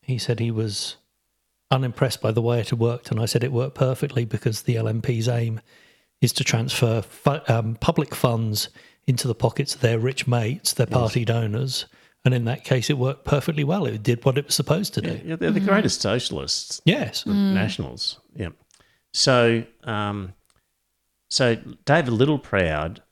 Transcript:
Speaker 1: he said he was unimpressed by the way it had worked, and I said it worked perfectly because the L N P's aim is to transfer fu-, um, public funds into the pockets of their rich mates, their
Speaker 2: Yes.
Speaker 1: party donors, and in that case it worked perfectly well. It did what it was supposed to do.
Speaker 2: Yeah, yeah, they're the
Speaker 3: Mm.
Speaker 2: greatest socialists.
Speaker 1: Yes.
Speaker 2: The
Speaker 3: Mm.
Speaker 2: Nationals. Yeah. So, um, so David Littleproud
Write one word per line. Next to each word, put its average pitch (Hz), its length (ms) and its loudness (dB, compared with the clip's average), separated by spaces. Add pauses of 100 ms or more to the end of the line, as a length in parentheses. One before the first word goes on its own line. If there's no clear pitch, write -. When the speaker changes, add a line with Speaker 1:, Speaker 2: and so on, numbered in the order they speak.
Speaker 1:
he 127 160 -4
said 113 220 -2
he 117 120 0
was 110 460 -4 (720)
unimpressed 131 520 0
by 113 100 2
the 113 100 2
way 120 180 2
it 107 100 -4
had 117 100 0
worked, 117 320 0
and 110 80 0
I 113 60 0
said 123 180 2
it 131 80 -2
worked 131 240 -2
perfectly 127 500 0
because - 380 -4
the 117 140 0
L 113 100 -2
N 110 140 -2
P's 113 260 0
aim 117 340 -2 (580)
is - 140 4
to - 100 -2
transfer 117 580 2
fu-, - 460 0
um, 113 280 2
public - 380 0
funds 113 560 0 (380)
into 127 200 0
the 113 80 0
pockets - 400 -2
of - 60 -8
their 117 180 2
rich 127 280 -4
mates, 120 460 -2
their 123 160 0
Speaker 2:
Yes. - 80 2
Speaker 1:
party 120 280 2
donors, 113 600 -2 (400)
and 127 80 6
in 120 120 0
that 120 180 -4
case 120 260 0
it 147 80 2
worked 131 280 -2
perfectly 151 380 0
well. 165 220 0
It 110 180 -4
did 120 220 0
what 131 120 2
it 147 80 -4
was - 100 -2
supposed 165 400 0
to - 60 0
do. 170 120 -4
Speaker 2:
Yeah, 147 100 -8
yeah, 165 140 -6
they're 170 140 0
the 202 100 2
Speaker 3:
Mm. 196 60 0
Speaker 2:
greatest 196 340 2
socialists. - 840 -4
Speaker 1:
Yes. 185 380 0
Speaker 2:
The - 80 -4
Speaker 3:
Mm. 98 220 2
Speaker 2:
Nationals. 95 680 -4 (160)
Yeah. 90 140 -6 (640)
So, 117 520 4 (180)
um, 104 500 -6 (960)
so 120 260 2 (300)
David 139 280 2
Littleproud 98 840 0 (120)